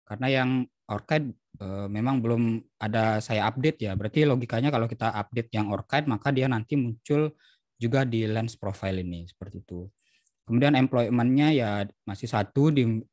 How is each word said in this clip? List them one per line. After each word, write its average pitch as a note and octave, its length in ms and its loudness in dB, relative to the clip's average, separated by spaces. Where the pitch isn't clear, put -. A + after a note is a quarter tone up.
Karena A2+ 260 -6
yang C3 220 2
Orchid, C#3+ 400 -2
eh, G2 260 -8
memang A#2+ 320 0
belum A2+ 400 2
ada A2 400 0
saya G#2+ 260 -2
update C3 380 -2
ya. F#2+ 80 -4
Berarti G#2+ 320 2
logikanya B2+ 480 0
kalau A2+ 160 0
kita A2+ 240 -4
update A2 400 -6
yang G#2+ 160 -2
Orchid, C3+ 400 -2
maka C3 240 -2
dia C3 160 0
nanti A#2 240 -2
muncul C#3+ 560 -2
juga C3 240 0
di A2+ 240 -2
lens A2+ 280 -4
profile F#2+ 440 -6
ini F2 240 -8
seperti - 360 -16
itu. F2+ 280 -14
Kemudian C3+ 300 4
employment-nya B2+ 800 4
ya A#2 160 2
masih G#2+ 240 -10
satu C#3 400 2
di C#3 160 4